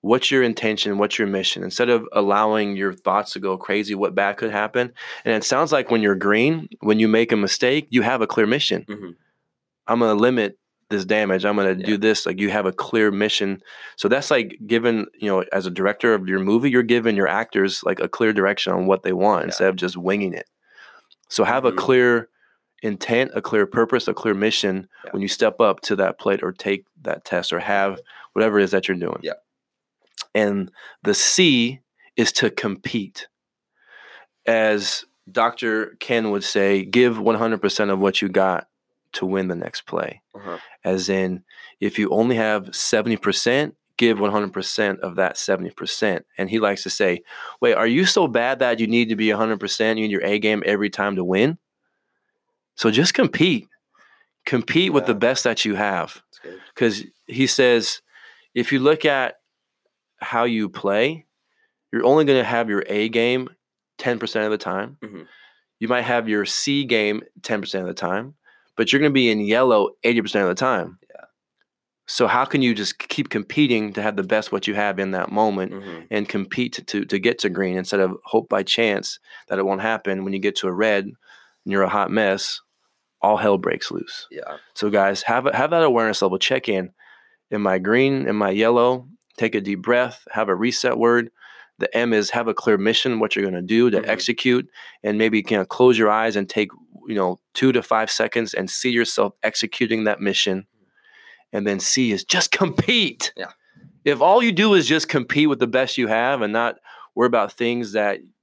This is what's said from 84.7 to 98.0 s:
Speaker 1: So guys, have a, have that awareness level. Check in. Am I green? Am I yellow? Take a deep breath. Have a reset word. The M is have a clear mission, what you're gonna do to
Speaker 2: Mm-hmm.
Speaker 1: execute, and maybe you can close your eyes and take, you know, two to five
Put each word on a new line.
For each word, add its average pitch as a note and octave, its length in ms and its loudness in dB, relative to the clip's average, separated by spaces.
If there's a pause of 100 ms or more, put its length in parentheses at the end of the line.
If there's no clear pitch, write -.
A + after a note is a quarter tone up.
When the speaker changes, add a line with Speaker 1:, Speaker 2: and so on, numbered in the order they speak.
Speaker 1:
So G#2 160 -2
guys, G2 340 2
have B2 220 0
a, C#3+ 100 0
have D#3 140 0
that E3 140 2
awareness A2+ 380 2
level. F#2+ 160 0
Check B2+ 300 -2
in. F#2+ 240 -2 (600)
Am G#2 140 -2
I F#2+ 120 2
green? C3 500 2
Am G#2+ 140 0
I G2 80 0
yellow? A#2+ 560 2 (300)
Take A2+ 180 -2
a G#2+ 60 0
deep G2 200 -4
breath. A#2+ 520 -2
Have G#2+ 160 -2
a F#2+ 60 2
reset A#2+ 440 -2
word. A#2 320 4 (480)
The - 180 -4
M A#2+ 160 0
is G#2+ 180 0
have A#2 180 -2
a G#2+ 60 -2
clear G#2+ 240 2
mission, A2 400 0
what A2 180 -2
you're G2+ 80 -2
gonna F2+ 180 -4
do A2+ 280 2
to G2 100 0
Speaker 2:
Mm-hmm. - 100 -6
Speaker 1:
execute, - 580 0 (340)
and G#2+ 160 -2
maybe A2 200 2
you G#2 60 0
can G2+ 220 0
close B2 300 4
your A2 140 4
eyes A2 260 0
and G2+ 120 -2
take, G#2 220 -2 (360)
you F2 80 -8
know, F#2+ 260 -2 (140)
two C3 180 2
to A#2+ 100 2
five A2 280 0